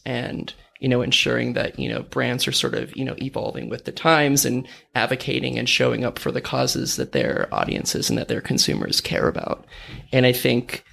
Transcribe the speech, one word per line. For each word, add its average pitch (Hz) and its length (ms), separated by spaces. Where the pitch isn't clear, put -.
and, 131 480
you 135 100
know, 123 140
ensuring 120 520
that, - 260
you 127 80
know, 113 140
brands 123 440
are 131 60
sort - 220
of, - 220
you 135 80
know, 131 160
evolving 127 480
with - 180
the - 60
times 147 520
and 127 240
advocating 127 640
and 123 100
showing 123 360
up 120 120
for - 140
the 127 100
causes 127 540
that - 160
their - 420
audiences - 560
and 58 80
that - 120
their - 120
consumers - 600
care - 260
about. - 400
And 127 120
I 123 80
think 123 600